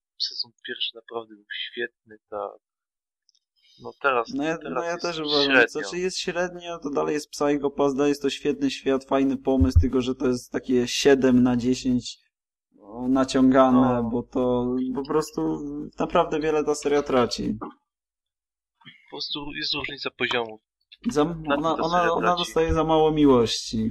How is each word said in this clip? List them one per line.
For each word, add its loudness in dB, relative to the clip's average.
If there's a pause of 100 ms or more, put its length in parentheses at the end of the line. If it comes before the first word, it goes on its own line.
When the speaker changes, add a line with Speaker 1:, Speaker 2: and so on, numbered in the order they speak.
(180)
Speaker 1:
sezon -8 (160)
pierwszy -8
naprawdę -12
był -20 (260)
świetny, -12 (140)
tak. -8 (1300)
No -12 (120)
teraz, 0
Speaker 2:
No -4
ja, -4
Speaker 1:
teraz -10
Speaker 2:
no -2
ja -6
Speaker 1:
jest -6
Speaker 2:
też -6
uważam, 0
Speaker 1:
średnio. 4
Speaker 2:
znaczy -8
jest -4
średnio, -6
to -10
dalej -2
jest -6
Psycho 0
Pass, 0
dalej 2
jest -2
to 0
świetny -2
świat, -2
fajny 0
pomysł, 4
tylko 2
że -2
to -4
jest -2
takie 0
siedem 4
na 4
dziesięć, -2 (600)
o, -8
naciągane, 4
Speaker 1:
No. -4
Speaker 2:
bo -2
to -2 (200)
po -6
prostu -2 (400)
naprawdę 0
wiele 0
ta 0
seria 0
traci. 0 (1200)
Speaker 1:
Po -20 (240)
prostu -10 (100)
jest -6
różnica -8
poziomu. -4 (500)
Speaker 2:
Za, 2
Speaker 1:
Na -2
tym -4
Speaker 2:
ona, 0
Speaker 1:
ta -4
Speaker 2:
ona, 0
Speaker 1:
seria 2
Speaker 2:
ona 0
Speaker 1:
traci. 2
Speaker 2:
dostaje 0
za 2
mało 4
miłości, 2